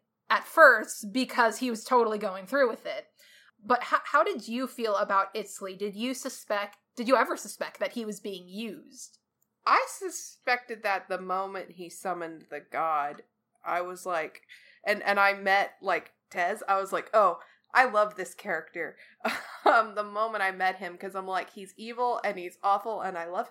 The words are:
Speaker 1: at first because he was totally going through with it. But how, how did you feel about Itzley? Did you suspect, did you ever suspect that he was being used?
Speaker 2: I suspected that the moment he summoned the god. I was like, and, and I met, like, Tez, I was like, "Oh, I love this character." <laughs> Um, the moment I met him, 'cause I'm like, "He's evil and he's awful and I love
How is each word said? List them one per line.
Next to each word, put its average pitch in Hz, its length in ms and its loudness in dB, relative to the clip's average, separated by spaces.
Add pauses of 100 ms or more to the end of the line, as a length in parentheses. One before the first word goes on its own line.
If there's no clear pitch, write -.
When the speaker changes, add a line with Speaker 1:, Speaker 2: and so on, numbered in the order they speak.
(280)
Speaker 1:
at 208 160 2
first 226 680 6
because 226 460 2
he 254 120 -2
was 220 140 -6
totally 226 340 2
going 190 280 -6
through 262 220 2
with - 180 -8
it. 151 200 -8 (580)
But 240 200 2
how, 294 200 0
how 302 200 4
did 339 240 -6
you 247 180 -4
feel 226 300 -2
about 196 380 2
Itzley? 196 440 -10
Did 202 160 -6
you 240 200 -4
suspect, 208 640 -6 (200)
did 240 120 -6
you 269 80 6
ever 320 200 4
suspect - 420 -10
that 190 140 -2
he 233 120 -6
was 214 160 -8
being 185 280 -12
used? 196 720 -12 (460)
Speaker 2:
I 349 240 4
suspected 247 920 -6
that 196 260 -2
the 185 120 -4
moment 185 520 -6
he 170 160 -14
summoned 170 600 -8
the 147 100 -10
god. 147 640 -4 (420)
I 170 180 -2
was 180 220 -10
like, 165 380 -4 (420)
and, 208 200 0
and 202 160 4
I 196 140 6
met, 196 460 2
like, 180 300 -2 (200)
Tez, 196 380 -2
I 196 120 4
was 190 120 -6
like, 170 220 -2
"Oh, 190 240 6 (340)
I 254 120 8
love 208 320 2
this 185 180 -10
character." 165 640 -6 (280)
<laughs> 220 120 -2 (280)
Um, 220 300 4
the 208 80 -2
moment 208 400 -2
I 190 80 0
met 185 280 0
him, 175 200 -10
'cause 190 160 -10
I'm 190 140 -8
like, 185 220 -4
"He's 190 260 -16
evil 233 480 -2
and 202 120 -2
he's 180 280 -10
awful 202 360 0
and 185 160 -4
I 170 100 -6
love 185 240 -4